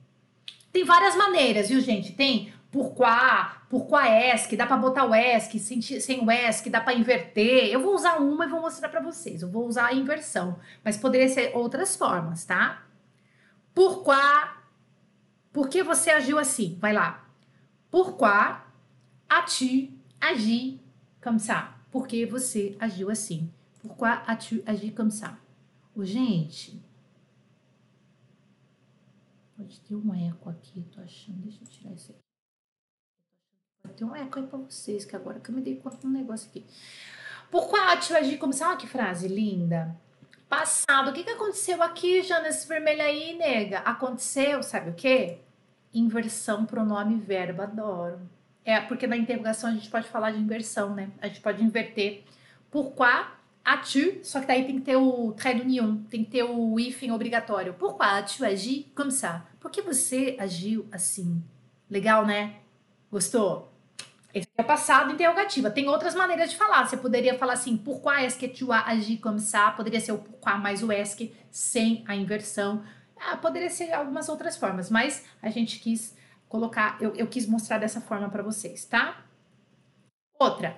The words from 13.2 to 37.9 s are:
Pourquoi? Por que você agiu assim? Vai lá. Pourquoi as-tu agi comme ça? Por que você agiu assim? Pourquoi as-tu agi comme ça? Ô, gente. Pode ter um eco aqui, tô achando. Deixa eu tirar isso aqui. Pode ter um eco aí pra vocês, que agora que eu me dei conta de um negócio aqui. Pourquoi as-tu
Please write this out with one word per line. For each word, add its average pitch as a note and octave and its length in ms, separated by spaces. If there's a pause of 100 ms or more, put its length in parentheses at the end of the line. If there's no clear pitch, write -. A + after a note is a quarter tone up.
Pourquoi? F4+ 440 (1300)
Por C4+ 180
que F4+ 120
você E4 300
agiu D4 260
assim? A#3+ 420
Vai G#3 140
lá. F3 320 (640)
Pourquoi B3 720 (680)
as-tu C4+ 600 (300)
agi B3+ 640 (400)
comme A3+ 180
ça? F#3+ 340 (160)
Por - 160
que A#3 200
você G#3 540
agiu G3 300
assim? E3 420 (300)
Pourquoi - 280 (180)
as-tu A3+ 380
agi G#3+ 260
comme G#3+ 200
ça? - 260 (580)
Ô, G3+ 80
gente. F#3+ 800 (2750)
Pode - 240
ter - 160
um G#3 180
eco E3+ 360
aqui, F3 320 (100)
tô G3 100
achando. F3+ 360
Deixa G#3 260
eu - 40
tirar - 260
isso - 180
aqui. - 100 (1600)
Pode G3 140
ter A3 100
um B3+ 100
eco C#4 220
aí C4+ 80
pra C4+ 140
vocês, G#3 460
que - 100
agora G#3+ 240
que - 100
eu A#3 60
me C4 60
dei C4 160
conta - 200
de - 80
um C4 60
negócio A#3 380
aqui. - 160 (840)
Pourquoi F#4 300
as-tu F4 360